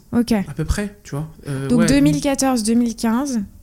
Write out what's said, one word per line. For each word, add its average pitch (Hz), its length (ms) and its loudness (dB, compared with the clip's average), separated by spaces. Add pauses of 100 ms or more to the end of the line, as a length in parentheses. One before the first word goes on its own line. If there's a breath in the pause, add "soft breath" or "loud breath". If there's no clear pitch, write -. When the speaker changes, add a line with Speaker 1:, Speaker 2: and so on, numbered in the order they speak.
(120)
Speaker 1:
Ok. 233 220 2
Speaker 2:
À 202 100 2 (100)
peu 156 120 -6
près, 202 380 -4
tu - 80 -20
vois. 147 200 -6 (160)
Euh, 135 220 -4
Speaker 1:
Donc, 240 100 4
Speaker 2:
ouais. - 60 4
Speaker 1:
deux 277 160 4
mille 294 180 4
quatorze, 269 440 0
deux 220 100 0
mille 233 240 0
quinze. 240 420 -2 (240)